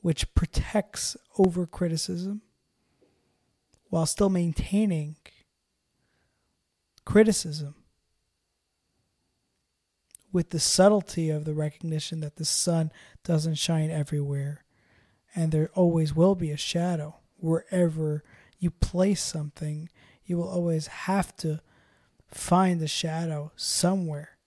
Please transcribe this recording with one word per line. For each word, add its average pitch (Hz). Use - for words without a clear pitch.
which -
protects -
over 180
criticism 180
while 165
still 196
maintaining 175
criticism 160
with 175
the 165
subtlety 185
of 151
the 156
recognition 156
that 151
the 160
sun 160
doesn't 160
shine 156
everywhere, 143
and 160
there 156
always 165
will 175
be 170
a 147
shadow. 170
Wherever 160
you 180
place 185
something, 151
you 175
will 170
always 170
have -
to 156
find 180
the 160
shadow 160
somewhere. 170